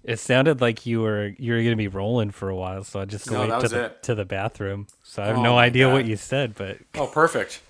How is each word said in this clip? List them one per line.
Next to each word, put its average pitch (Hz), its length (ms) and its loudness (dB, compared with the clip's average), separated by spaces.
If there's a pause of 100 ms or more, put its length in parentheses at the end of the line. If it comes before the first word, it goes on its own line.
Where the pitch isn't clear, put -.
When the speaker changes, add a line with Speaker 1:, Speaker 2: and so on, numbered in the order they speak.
Speaker 1:
It 113 160 -4
sounded 135 440 2
like 117 240 0
you 117 160 0
were, 104 360 -2
you 120 140 -4
were 117 100 2
gonna 117 140 2
be 107 120 -2
rolling 104 420 -2
for 98 180 -8
a 95 80 -4
while, 92 280 -8
so - 160 -10
I 95 40 -6
just 101 260 -10
Speaker 2:
No, 120 100 -2
Speaker 1:
went 117 100 0
Speaker 2:
that 117 80 0
Speaker 1:
to 127 40 0
Speaker 2:
was 117 100 0
Speaker 1:
the, 120 120 -2
Speaker 2:
it. - 200 -12
Speaker 1:
to 123 100 -2
the 104 100 -4
bathroom. 98 640 -6 (160)
So - 200 -10
I 101 40 -2
have 110 120 0
Speaker 2:
Oh 120 40 2
Speaker 1:
no 120 120 4
Speaker 2:
my 120 120 8
Speaker 1:
idea 127 240 6
what 135 100 4
Speaker 2:
God. 117 80 -2
Speaker 1:
you 110 80 -2
said, 131 380 -4
but 98 240 -10 (180)
Speaker 2:
Oh, 143 100 -4
perfect. 151 640 0